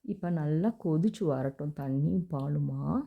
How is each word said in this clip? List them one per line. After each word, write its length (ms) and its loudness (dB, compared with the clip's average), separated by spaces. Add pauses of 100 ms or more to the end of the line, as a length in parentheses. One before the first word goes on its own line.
இப்போ 300 -4
நல்லா 540 2
கொதிச்சு 400 2
வரட்டும் 520 -2
தண்ணியும் 540 0
பாலுமா. 760 0